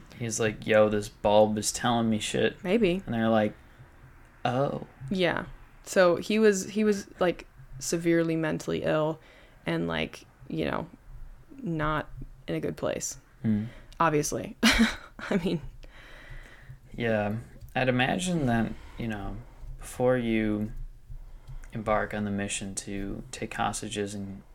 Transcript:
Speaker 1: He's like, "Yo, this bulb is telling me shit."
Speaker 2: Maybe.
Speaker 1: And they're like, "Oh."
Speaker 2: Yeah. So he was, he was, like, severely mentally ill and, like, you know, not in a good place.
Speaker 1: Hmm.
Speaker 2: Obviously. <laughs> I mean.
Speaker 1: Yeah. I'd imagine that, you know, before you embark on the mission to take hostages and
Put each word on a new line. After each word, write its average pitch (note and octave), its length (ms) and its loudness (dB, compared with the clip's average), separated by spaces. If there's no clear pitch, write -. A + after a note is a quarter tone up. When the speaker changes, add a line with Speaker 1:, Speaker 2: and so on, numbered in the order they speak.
Speaker 1:
He's A2+ 220 -4
like, G#2+ 260 0
"Yo, G#2+ 220 8
this G#2 220 0
bulb G#2+ 480 6
is - 160 -2
telling A#2 360 2
me G#2+ 100 2
shit." - 440 0
Speaker 2:
Maybe. F#3+ 420 2
Speaker 1:
And - 80 -4
they're A2+ 140 2
like, G#2+ 260 4
"Oh." C3 420 0
Speaker 2:
Yeah. F3+ 340 0
So F3+ 320 6
he G#3+ 240 2
was, G#3 300 6
he G#3 160 0
was, G3+ 220 2
like, F3 260 0
severely E3 600 0
mentally D#3+ 480 -2
ill D#3 340 0
and, E3 200 -2
like, D#3+ 400 -4
you - 160 -4
know, C#2 240 -4
not D#3 460 -2
in E3+ 80 -4
a D#3+ 60 -4
good E3 160 -6
place. - 400 -4
Speaker 1:
Hmm. A2 240 0
Speaker 2:
Obviously. D#3 600 0
<laughs> - 40 2
I - 800 2
mean. F3 160 0
Speaker 1:
Yeah. G#2+ 380 0
I'd B2+ 140 4
imagine D#3 560 2
that, A#2 260 2
you A#2+ 120 -6
know, G2+ 260 -6
before B2+ 380 0
you A2 560 0
embark G#2+ 400 0
on G#2 100 -2
the G#2 80 -2
mission G2+ 440 -4
to G2+ 480 -6
take - 220 -8
hostages G#2 580 -4
and G2 280 -10